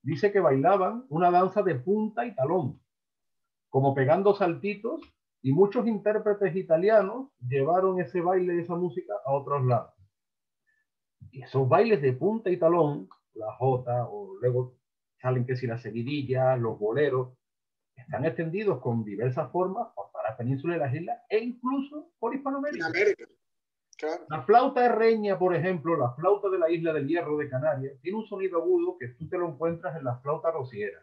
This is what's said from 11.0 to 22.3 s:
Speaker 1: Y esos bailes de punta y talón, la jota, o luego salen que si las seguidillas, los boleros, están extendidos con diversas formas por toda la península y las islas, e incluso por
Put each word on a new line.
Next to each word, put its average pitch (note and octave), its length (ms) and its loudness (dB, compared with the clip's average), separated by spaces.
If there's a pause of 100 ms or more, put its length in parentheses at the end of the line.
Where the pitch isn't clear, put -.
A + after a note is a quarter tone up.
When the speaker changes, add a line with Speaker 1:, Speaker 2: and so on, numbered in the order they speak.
Speaker 1:
Y C3 120 -16
esos C3 260 0
bailes G3 340 6
de C3 100 4
punta F#3+ 380 -2
y F3 80 0
talón, E3 500 2 (260)
la - 220 -8
jota, B2 520 0
o G2 320 -12
luego B2+ 360 -2 (440)
salen B2+ 260 -2
que B2+ 100 -2
si B2 100 -6
las A2+ 160 -6
seguidillas, B2+ 760 0
los A2+ 200 -2
boleros, B2+ 560 0 (600)
están - 300 -8
extendidos E3 560 -2
con A#2 240 -2
diversas B2 480 -4
formas F#3 420 -2
por - 160 -12
toda - 200 -10
la - 60 -12
península C#3 400 -4
y - 20 -2
las C3+ 160 -2
islas, E3+ 340 -6
e G#3 100 0
incluso C4+ 800 -6
por B3 160 -4